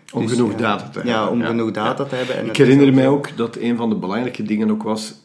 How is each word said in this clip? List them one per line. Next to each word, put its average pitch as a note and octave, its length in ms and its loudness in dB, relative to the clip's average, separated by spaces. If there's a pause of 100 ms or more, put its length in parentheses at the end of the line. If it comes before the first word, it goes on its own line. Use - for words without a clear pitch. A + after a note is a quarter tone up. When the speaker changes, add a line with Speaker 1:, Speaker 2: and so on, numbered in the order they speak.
(140)
Speaker 1:
Om B2 140 -4
Speaker 2:
Dus, A#2 60 -2
Speaker 1:
genoeg A#2+ 180 2
Speaker 2:
ja, - 80 -6
Speaker 1:
data G#2+ 300 -2
te - 160 -12
Speaker 2:
ja, A#2+ 80 0
Speaker 1:
hebben, G#2+ 180 0
Speaker 2:
om A#2+ 100 0
Speaker 1:
ja. A#2 60 -2
Speaker 2:
genoeg A2+ 240 -2
data A2+ 320 -4
Speaker 1:
Ja. C#3 60 -6
Speaker 2:
te C3 60 -6
hebben. B2+ 200 -4
En - 80 -4
Speaker 1:
Ik A#2 60 -6
Speaker 2:
het A2+ 100 -2
is C3+ 60 6
Speaker 1:
herinner C#3 240 8
Speaker 2:
ook C3 60 6
Speaker 1:
mij C3 100 6
Speaker 2:
zo. C3+ 60 4
Speaker 1:
ook C#3 260 -2
dat A2+ 200 -4
een A#2 200 -2
van A#2 120 -2
de G#2+ 80 0
belangrijke G#2+ 460 -6
dingen G#2+ 280 0
ook G#2+ 120 -2
was, G#2+ 320 -6 (100)